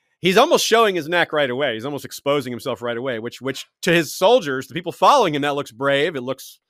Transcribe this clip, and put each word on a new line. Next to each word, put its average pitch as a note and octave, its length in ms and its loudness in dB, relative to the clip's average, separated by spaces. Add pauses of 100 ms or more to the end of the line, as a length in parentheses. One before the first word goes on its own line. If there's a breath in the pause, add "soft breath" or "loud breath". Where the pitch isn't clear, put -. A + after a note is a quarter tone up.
(200)
he's F3+ 180 2
almost C#4+ 280 4
showing G#3+ 300 4
his D#3 120 -4
neck E3+ 260 0
right D3 160 2
away. B2 260 -2
He's A2 100 -8
almost C#3 200 -8
exposing C#3 460 -4
himself A#2 300 -6
right A#2+ 160 -6
away, B2 220 -6
which, A2+ 220 -12
which C3+ 240 -8 (180)
to F3+ 100 2
his E3 200 0
soldiers, F3+ 540 2
the - 60 -20
people E3+ 180 -8
following G3+ 440 4
him, C#3 80 -2
that C#3+ 120 -2
looks C#3+ 160 -6
brave. C#3 440 0
It C3 60 -6
looks B2+ 380 -12 (100)